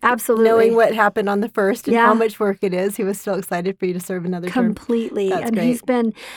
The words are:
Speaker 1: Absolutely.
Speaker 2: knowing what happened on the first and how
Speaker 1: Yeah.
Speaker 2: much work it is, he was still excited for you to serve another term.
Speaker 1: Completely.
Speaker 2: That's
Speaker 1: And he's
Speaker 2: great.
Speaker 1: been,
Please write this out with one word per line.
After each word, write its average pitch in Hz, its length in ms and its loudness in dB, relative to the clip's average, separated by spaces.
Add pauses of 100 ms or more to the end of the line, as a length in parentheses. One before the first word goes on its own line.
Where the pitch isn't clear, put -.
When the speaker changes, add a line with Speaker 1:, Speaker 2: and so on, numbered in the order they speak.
Speaker 1:
Absolutely. 226 460 2
Speaker 2:
knowing 226 280 4
what 226 180 4
happened 208 340 2
on 202 120 0
the 226 80 -2
first 208 400 -2
and 233 80 2
how 233 160 4
Speaker 1:
Yeah. 220 60 2
Speaker 2:
much 220 220 -2
work 196 220 0
it 190 100 -2
is, 190 240 -2
he 233 80 -4
was 196 160 -4
still 202 140 -4
excited 190 440 -4
for 190 80 -4
you 180 60 -2
to 175 80 -6
serve 180 240 -8
another 180 240 -6
term. 240 240 0
Speaker 1:
Completely. 226 580 -4
Speaker 2:
That's - 200 -2
Speaker 1:
And 226 80 0
he's 240 240 0
Speaker 2:
great. - 40 -20
Speaker 1:
been, 233 280 0 (220)